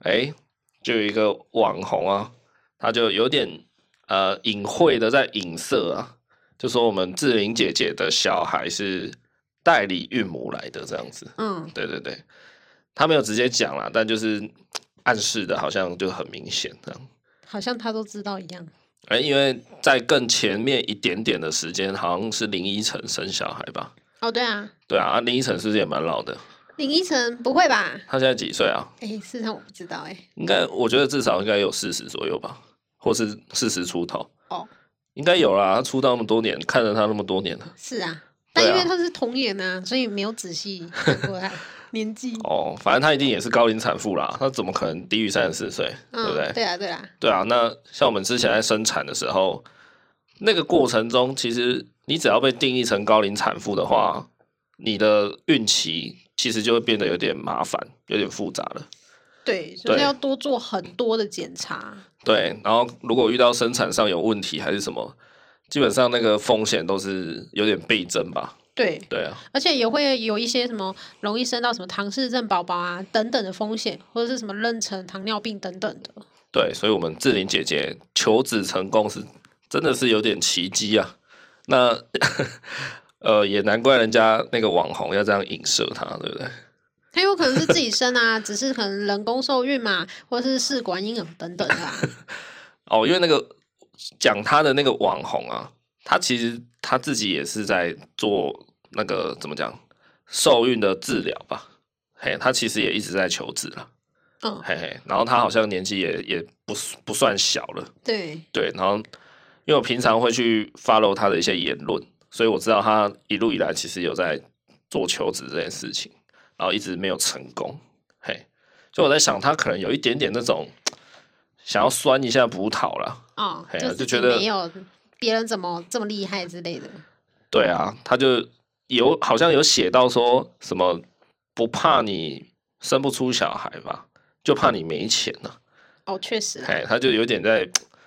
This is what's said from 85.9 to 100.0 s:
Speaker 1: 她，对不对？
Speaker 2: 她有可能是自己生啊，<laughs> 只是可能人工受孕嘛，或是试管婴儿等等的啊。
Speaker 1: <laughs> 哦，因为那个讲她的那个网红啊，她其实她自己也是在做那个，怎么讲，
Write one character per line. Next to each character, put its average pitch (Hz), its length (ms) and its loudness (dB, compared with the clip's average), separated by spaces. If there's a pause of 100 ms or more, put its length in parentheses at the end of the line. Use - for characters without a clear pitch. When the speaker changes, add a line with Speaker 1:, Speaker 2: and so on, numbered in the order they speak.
Speaker 1:
她， - 100 -8 (160)
对 - 100 -8
不 - 80 -10
对？ - 80 -8 (640)
Speaker 2:
她 339 100 0
有 392 140 4
可 311 140 2
能 262 100 2
是 320 80 2
自 - 80 6
己 247 160 0
生 247 260 0
啊， 226 220 4
<laughs> - 20 -6
只 208 160 -6
是 262 160 -2
可 226 140 -4
能 196 200 -4
人 202 180 -2
工 233 180 -2
受 254 220 0
孕 269 180 0
嘛， 185 240 0 (220)
或 240 120 -2
是 262 160 0
试 254 240 -2
管 196 240 -4
婴 226 160 -4
儿 170 60 -6 (100)
等 170 200 -12
等 - 100 -2
的 - 80 2
啊。 - 200 -6 (480)
Speaker 1:
<laughs> - 440 -20
哦， 110 180 4
因 147 80 4
为 185 60 4
那 175 80 4
个 151 180 4 (760)
讲 104 240 4
她 151 180 6
的 143 120 4
那 143 100 2
个 131 80 4
网 90 320 0
红 60 260 -6
啊， 58 180 -8 (360)
她 - 120 2
其 127 220 0
实 117 240 -2 (180)
她 - 160 0
自 127 200 -4
己 107 140 -2
也 73 140 0
是 107 200 -6
在 90 320 0 (200)
做 - 500 -2 (260)
那 107 120 -4
个， 92 340 -4
怎 78 120 -10
么 76 40 -10
讲， 58 240 -8 (480)